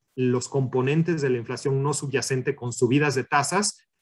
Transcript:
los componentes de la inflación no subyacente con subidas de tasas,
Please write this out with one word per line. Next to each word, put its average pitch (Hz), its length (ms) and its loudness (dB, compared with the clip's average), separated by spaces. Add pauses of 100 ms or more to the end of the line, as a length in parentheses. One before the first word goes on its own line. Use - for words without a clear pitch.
(180)
los 127 300 0
componentes 139 720 0
de 139 80 0
la 123 80 2
inflación 131 460 -2
no 143 100 0
subyacente 131 640 -2
con 120 160 -8
subidas 131 440 2
de 127 100 -2
tasas, 180 600 0 (160)